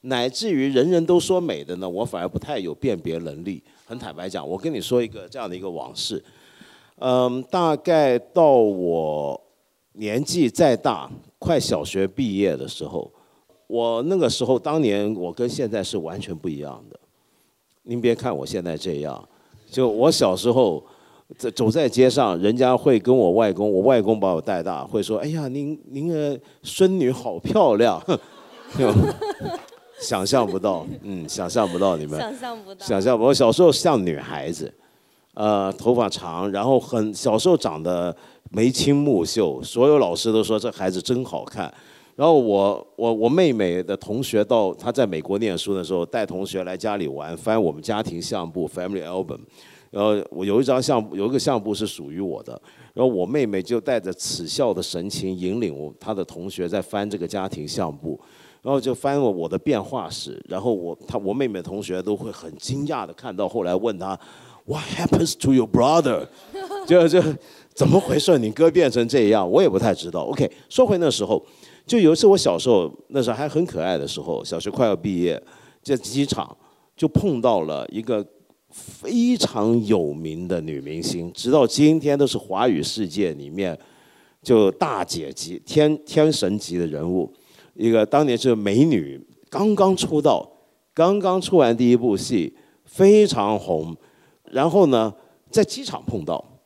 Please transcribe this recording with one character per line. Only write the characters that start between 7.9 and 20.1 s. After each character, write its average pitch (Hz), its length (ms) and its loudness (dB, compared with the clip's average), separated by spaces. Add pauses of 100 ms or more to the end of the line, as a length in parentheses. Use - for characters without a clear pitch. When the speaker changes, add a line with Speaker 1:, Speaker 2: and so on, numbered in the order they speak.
Speaker 1:
到 151 340 4
我 82 880 2 (540)
年 107 280 -4
纪 151 280 0
再 139 260 2
大， 98 340 -4 (280)
快 165 200 0
小 87 240 -2
学 95 240 -2
毕 101 300 -4
业 95 180 0
的 65 140 -8
时 - 160 -12
候， 80 260 -8 (560)
我 117 360 -2
那 185 140 -2
个 151 120 2
时 117 160 -2
候， 120 140 2
当 156 240 0
年 104 320 0
我 87 180 -6
跟 120 160 -4
现 123 220 -4
在 104 120 -4
是 104 140 -6
完 82 240 -6
全 87 160 -10
不 82 120 -8
一 73 100 -6
样 71 320 -12
的。 - 100 -20 (840)
您 120 160 -6
别 117 140 2
看 110 220 -4
我 67 80 -6
现 92 180 -6
在 85 140 -6
这 76 240 -6
样， 69 260 -10 (440)
就 127 180 0
我 117 220 4